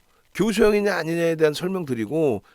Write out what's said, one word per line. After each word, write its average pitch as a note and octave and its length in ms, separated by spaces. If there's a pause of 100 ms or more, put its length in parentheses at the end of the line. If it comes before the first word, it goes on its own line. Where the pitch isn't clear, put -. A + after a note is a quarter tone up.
(340)
교수형이냐 G#3 600
아니냐에 E3 420
대한 D3+ 180
설명 F#3 300
드리고, B2+ 580 (120)